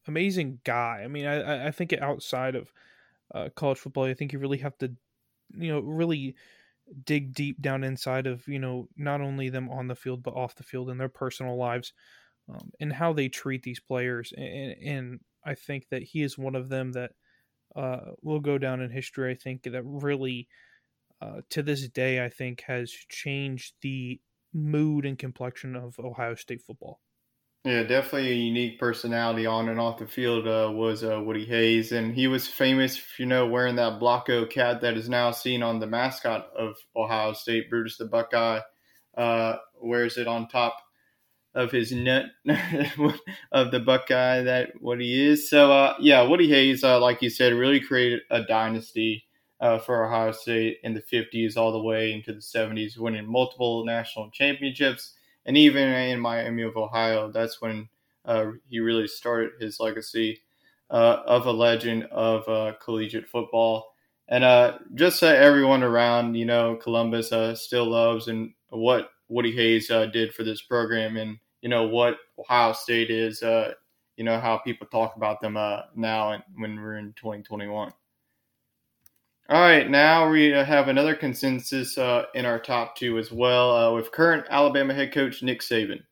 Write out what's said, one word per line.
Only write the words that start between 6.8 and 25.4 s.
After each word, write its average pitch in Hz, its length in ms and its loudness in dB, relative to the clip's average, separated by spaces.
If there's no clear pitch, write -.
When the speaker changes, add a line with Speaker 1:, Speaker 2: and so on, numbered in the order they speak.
Speaker 1:
dig 139 300 -4
deep 143 260 -6
down 135 240 -4
inside 131 420 -6
of, 123 220 -8
you 143 100 -8
know, 127 380 -8
not 143 240 -6
only 139 300 -6
them 127 180 -8
on 127 200 -10
the 123 60 -8
field, 123 280 -10
but 123 120 -10
off 127 200 -8
the - 80 -20
field 127 260 -12
in 127 80 -10
their 131 140 -8
personal 127 480 -8
lives, 123 340 -6
um, - 220 -18
and 147 140 -6
how 165 180 -2
they 143 160 -2
treat 131 340 -10
these 120 180 -14
players. 123 540 -8
And, 135 120 -12
and, 135 360 -14
and 127 380 -10
I 143 100 -10
think - 360 -12
that 170 120 -8
he 156 200 -6
is 139 160 -6
one 131 160 -8
of 131 160 -8
them 131 220 -6
that, 123 200 -10
uh, 131 360 -10
will 151 180 -4
go 143 180 -2
down 131 220 -6
in 127 100 -10
history, 127 400 -8
I 127 40 -6
think, 127 300 -14
that 123 200 -10
really, 135 640 -6
uh, 104 300 -14
to 147 120 -6
this 139 260 -6
day, 127 360 -4
I 120 40 -6
think, 123 340 -12
has 123 280 -10
changed 139 880 -10
the 131 400 -10
mood 151 540 -2
and 135 120 -8
complexion 127 560 -12